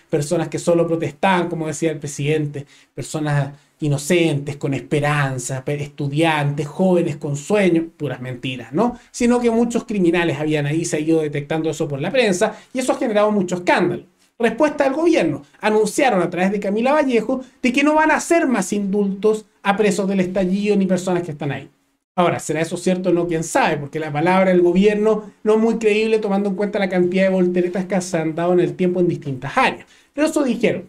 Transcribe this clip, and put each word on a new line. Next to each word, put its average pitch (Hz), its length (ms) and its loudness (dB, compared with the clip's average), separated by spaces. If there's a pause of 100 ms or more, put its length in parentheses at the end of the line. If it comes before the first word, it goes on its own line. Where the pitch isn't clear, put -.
(100)
personas 156 380 -2
que 151 100 -6
solo 170 300 2
protestaban, 170 600 0
como 165 200 -6
decía 156 240 -2
el 147 80 -10
presidente, 147 680 -4 (260)
personas 143 600 -4 (280)
inocentes, 147 760 0
con 139 180 -4
esperanza, 139 920 -2
pe-, 147 180 -4
estudiantes, 147 840 -2
jóvenes 175 500 0
con 143 200 -6
sueños, 175 480 2 (120)
puras 127 240 -8
mentiras, 127 520 -10
¿no? 240 260 0 (120)
Sino 240 300 2
que 233 100 2
muchos 233 340 0
criminales 170 540 0
habían 151 280 -2
ahí, 160 180 -2
se 165 120 -4
ha 156 40 -2
ido 160 200 2
detectando 156 500 -4
eso 151 160 -4
por 139 140 -6
la 175 100 -4
prensa, 214 460 0 (160)
y 254 60 -6
eso 262 140 0
ha - 60 -6
generado 214 320 2
mucho 185 260 0
escándalo. 180 480 0 (340)
Respuesta 277 460 0
del 269 80 0
gobierno. 262 500 2 (180)
Anunciaron 214 600 2
a 165 60 0
través 185 240 0
de 202 80 -2
Camila 220 320 0
Vallejo 262 500 0 (200)
de 247 100 2
que 277 100 2
no 302 120 4
van 311 160 4
a 294 60 2
hacer 339 300 2
más 226 260 -2
indultos 202 760 0 (160)
a 196 140 2
presos 202 300 0
del 196 140 0
estallido 196 560 0
ni 196 80 2
personas 180 380 0
que 165 80 -8
están 143 220 -6
ahí. 113 180 -10 (480)
Ahora, 170 200 2
¿será 156 240 -4
eso - 160 -6
cierto 185 320 -2
o - 20 2
no? 170 140 2
Quién 160 180 -4
sabe, 202 320 0
porque 143 220 -8
la 156 120 -6
palabra 185 400 2
del 180 120 4
gobierno 208 680 4 (100)
no 214 120 4
es 220 40 4
muy 226 180 2
creíble 220 420 2
tomando 202 300 0
en 196 60 -2
cuenta 196 240 -2
la 196 100 0
cantidad 185 360 2
de 190 40 4
volteretas 180 560 0
que 185 160 -2
se 180 160 -4
han 160 180 -2
dado 175 200 0
en 180 60 4
el 160 140 0
tiempo 180 260 0
en 175 80 2
distintas 139 460 -6
áreas. - 320 0 (280)
Pero 302 140 2
eso 311 140 0
dijeron, 214 460 0